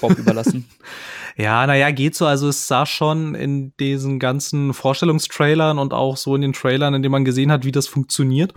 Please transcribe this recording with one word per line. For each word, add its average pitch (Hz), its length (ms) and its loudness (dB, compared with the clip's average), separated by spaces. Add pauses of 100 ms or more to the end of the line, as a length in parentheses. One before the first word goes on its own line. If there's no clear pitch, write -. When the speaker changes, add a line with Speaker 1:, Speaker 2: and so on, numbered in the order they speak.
Speaker 1:
Bob - 120 2
Speaker 2:
<laughs> - 60 4
Speaker 1:
überlassen. 113 500 0 (680)
Speaker 2:
Ja, 110 300 2
na 139 100 4
ja, 143 160 4
geht 139 240 0
so. 175 100 0
Also 143 220 2
es - 180 -2
sah 135 200 2
schon 156 500 -2
in 135 420 -4
diesen 139 400 -2
ganzen 139 560 -2
Vorstellungstrailern 156 1040 2
und 139 160 -2
auch 135 220 0
so 139 180 -2
in 139 80 0
den 139 100 0
Trailern, 139 400 0
in 135 100 0
denen 135 100 0
man 135 120 2
gesehen 131 280 2
hat, 135 120 0
wie 135 80 -2
das 135 140 0
funktioniert, 135 720 0